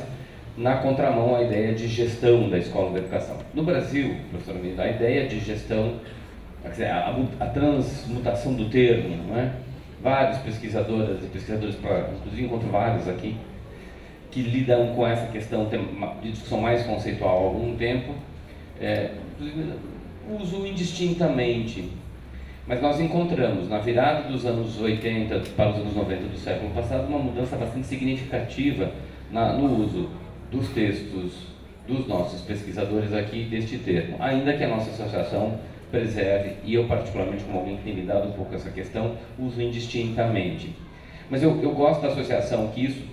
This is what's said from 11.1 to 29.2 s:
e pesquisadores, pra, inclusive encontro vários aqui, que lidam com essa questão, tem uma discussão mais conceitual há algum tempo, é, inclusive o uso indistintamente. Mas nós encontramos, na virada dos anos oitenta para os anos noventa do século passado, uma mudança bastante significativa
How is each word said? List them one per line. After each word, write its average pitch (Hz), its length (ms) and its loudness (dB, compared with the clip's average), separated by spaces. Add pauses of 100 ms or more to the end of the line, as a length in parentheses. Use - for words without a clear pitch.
e - 20 -6
pesquisadores, 104 480 -4
pra, - 400 0
inclusive 110 300 -4
encontro 110 240 -2
vários 101 400 2
aqui, 107 280 -4 (920)
que 127 120 -2
lidam 120 520 4
com 117 100 4
essa 113 220 2
questão, 110 400 -2
tem - 140 0
uma - 420 -4
discussão 110 380 -4
mais 120 240 2
conceitual 104 520 0
há 92 100 4
algum 113 280 0
tempo, 123 400 0 (640)
é, - 300 0 (240)
inclusive 151 380 -4 (580)
o 214 100 -4
uso 196 260 -4
indistintamente. 139 1200 2 (800)
Mas 131 140 0
nós 147 200 4
encontramos, 156 680 2
na 107 100 0
virada 131 500 4
dos 123 180 -2
anos 113 340 0
oitenta 110 640 0 (140)
para 104 140 6
os 104 60 2
anos 104 200 -2
noventa 95 300 0
do 98 120 -6
século 92 320 -2
passado, 131 380 0
uma 147 100 0
mudança 127 380 -2
bastante 127 300 -2
significativa 131 1080 0 (400)